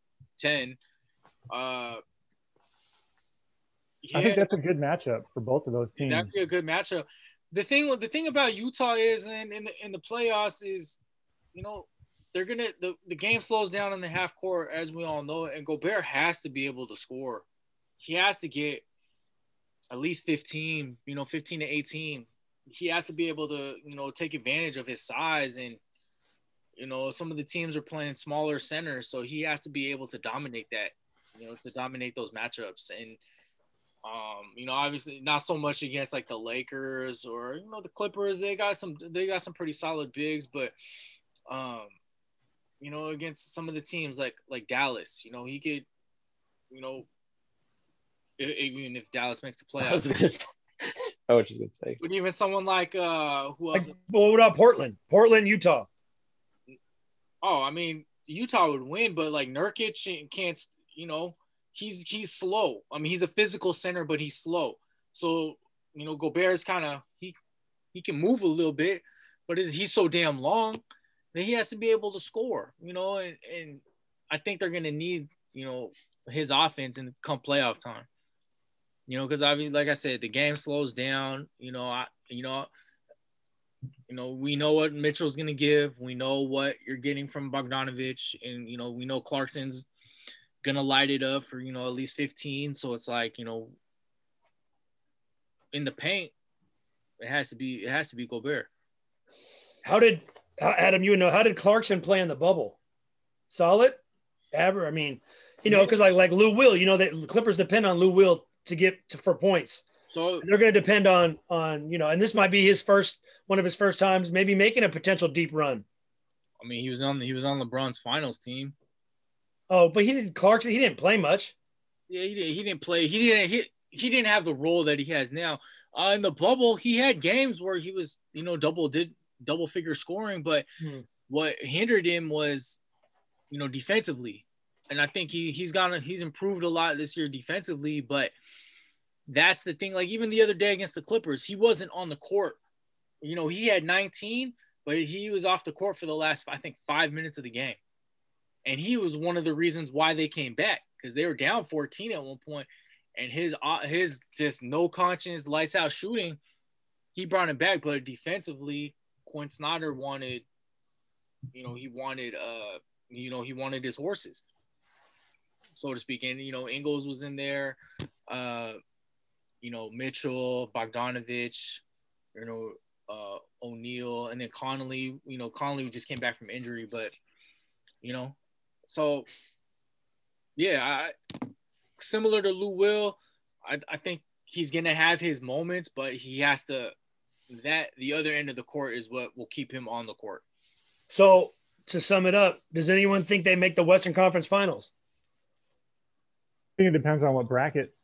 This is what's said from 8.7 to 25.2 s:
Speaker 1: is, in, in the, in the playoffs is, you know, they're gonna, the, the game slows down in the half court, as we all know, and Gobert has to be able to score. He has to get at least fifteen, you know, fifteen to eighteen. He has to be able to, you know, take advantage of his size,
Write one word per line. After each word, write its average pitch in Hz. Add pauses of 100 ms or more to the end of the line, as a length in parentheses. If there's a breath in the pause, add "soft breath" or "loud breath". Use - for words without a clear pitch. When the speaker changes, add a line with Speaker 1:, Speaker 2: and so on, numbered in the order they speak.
Speaker 1:
is, 220
in, 220
in 208
the, 214 (120)
in 202
the 185
playoffs 220
is, 190 (560)
you 180
know, 202 (460)
they're 185
gonna, 233 (120)
the, 180 (140)
the 175
game 220
slows 214
down 202
in 190
the 180
half 180
court, 180
as 160
we 165
all 151
know, 160
and 147
Gobert 160
has 143
to -
be 135
able 127
to 104
score. 131 (540)
He -
has 185
to 165
get 143 (1080)
at 123
least 160
fifteen, 156 (100)
you 143
know, 143
fifteen 156
to 151
eighteen. 147 (440)
He 175
has 165
to 175
be 165
able 151
to, 139 (100)
you 147
know, 139
take 151
advantage 143
of 127
his 123
size, 139